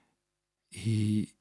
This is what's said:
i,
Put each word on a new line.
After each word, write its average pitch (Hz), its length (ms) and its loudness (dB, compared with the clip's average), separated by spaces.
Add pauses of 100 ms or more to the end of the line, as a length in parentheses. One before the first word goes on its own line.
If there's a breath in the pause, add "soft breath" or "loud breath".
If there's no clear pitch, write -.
(720 loud breath)
i, 107 560 0 (140)